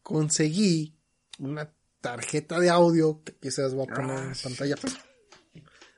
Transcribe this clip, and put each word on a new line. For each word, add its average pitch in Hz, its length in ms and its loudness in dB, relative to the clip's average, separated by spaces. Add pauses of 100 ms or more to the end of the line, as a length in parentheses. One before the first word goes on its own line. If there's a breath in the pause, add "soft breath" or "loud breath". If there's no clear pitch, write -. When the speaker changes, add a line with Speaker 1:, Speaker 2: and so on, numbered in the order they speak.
Speaker 1:
conseguí 156 960 0 (400)
una 151 340 -8 (300)
tarjeta 151 580 -6
de 175 100 6
audio, 165 540 6
que - 140 -18
quizás 135 360 -4
voy 131 160 -4
a 110 60 -10
poner 131 220 -4
Speaker 2:
Ah, 131 80 -6
Speaker 1:
en 131 100 -8
Speaker 2:
sí, - 80 -12
Speaker 1:
pantalla, 135 320 -4
Speaker 2:
sí. - 880 -14 (340 soft breath)